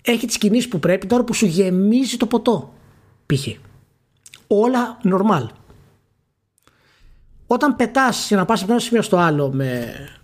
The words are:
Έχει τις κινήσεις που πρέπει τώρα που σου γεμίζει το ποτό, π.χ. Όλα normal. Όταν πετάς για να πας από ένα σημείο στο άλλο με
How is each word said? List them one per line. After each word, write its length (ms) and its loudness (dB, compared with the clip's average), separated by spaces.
Έχει 260 -2
τις 100 -6
κινήσεις 300 0
που 120 -4
πρέπει 280 0
τώρα 160 2
που 100 -4
σου 120 0
γεμίζει 720 2
το 80 0
ποτό, 480 -2
π.χ. 220 -2
Όλα 560 0
normal. 420 2
Όταν 280 2
πετάς 520 0
για 100 2
να 80 2
πας 180 0
από 80 -2
ένα 100 2
σημείο 200 0
στο 160 0
άλλο 360 2
με 400 -4